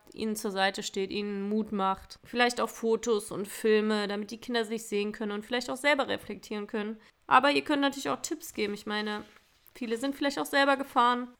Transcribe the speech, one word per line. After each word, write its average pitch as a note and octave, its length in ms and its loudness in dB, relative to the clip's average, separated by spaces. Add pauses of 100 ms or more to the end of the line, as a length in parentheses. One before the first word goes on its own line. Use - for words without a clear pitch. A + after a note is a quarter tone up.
(140)
ihnen G#3+ 240 -4
zur G#3+ 140 -4
Seite F#3+ 300 0
steht, G3 300 -4
ihnen G3+ 380 -2
Mut G#3+ 240 0
macht, F#3+ 500 -2
vielleicht A#3+ 380 2
auch A3+ 80 0
Fotos A3 640 0
und F#3+ 180 -6
Filme, G#3+ 580 2
damit G#3 240 -6
die A3+ 80 -12
Kinder A#3 240 0
sich A3 220 -6
sehen G#3 260 -2
können G#3 220 -4
und G#3 120 -6
vielleicht B3 240 -4
auch C4+ 60 -4
selber C#4 320 2
reflektieren G#3 600 -6
können. G#3+ 300 -4 (300)
Aber C4 240 8
ihr C#4 140 2
könnt C#4+ 160 2
natürlich C#4 280 0
auch - 120 -2
Tipps - 320 -8
geben. G#3 200 -2
Ich G3+ 120 -10
meine, G#3 400 -4 (500)
viele A3+ 220 -4
sind C#4 180 -2
vielleicht C#4+ 240 0
auch D4 60 -2
selber C#4 320 4
gefahren B3 500 2 (120)